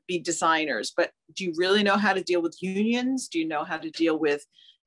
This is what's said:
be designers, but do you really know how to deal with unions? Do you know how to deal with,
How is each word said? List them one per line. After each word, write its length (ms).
be 120
designers, 800
but 140
do 100
you 120
really 260
know 140
how 160
to 100
deal 200
with 200
unions? 640
Do 100
you 80
know 180
how 120
to 140
deal 280
with, 260